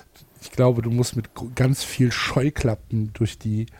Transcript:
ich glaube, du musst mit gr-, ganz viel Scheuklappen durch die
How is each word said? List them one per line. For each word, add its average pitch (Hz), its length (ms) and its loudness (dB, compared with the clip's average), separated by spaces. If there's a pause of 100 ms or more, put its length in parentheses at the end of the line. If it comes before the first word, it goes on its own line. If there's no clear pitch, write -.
(420)
ich - 100 -18
glaube, 127 300 4
du 117 100 0
musst 120 240 0
mit 113 200 -6
gr-, 127 100 -12 (100)
ganz 127 300 2
viel 123 260 2
Scheuklappen 113 1040 -2
durch - 260 -2
die 110 280 -2 (120)